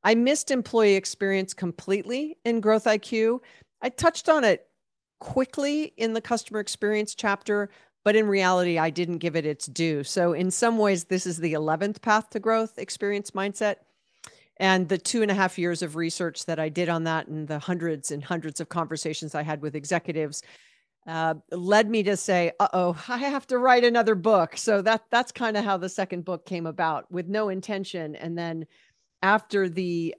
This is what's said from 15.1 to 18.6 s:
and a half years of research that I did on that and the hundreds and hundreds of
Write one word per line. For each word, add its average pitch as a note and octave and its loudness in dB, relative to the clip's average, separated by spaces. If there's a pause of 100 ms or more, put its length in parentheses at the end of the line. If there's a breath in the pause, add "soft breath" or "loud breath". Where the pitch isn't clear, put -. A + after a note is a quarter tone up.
and G#3 2
a - 2
half F#3+ 0
years F3 -2
of D3+ -6
research E3+ -4
that D#3+ -4
I D#3+ -2
did E3+ -2
on E3 0
that D#3+ -2
and D#3 -8
the D3+ -6
hundreds E3 -4
and D3 -6
hundreds D#3 -6
of D#3+ -8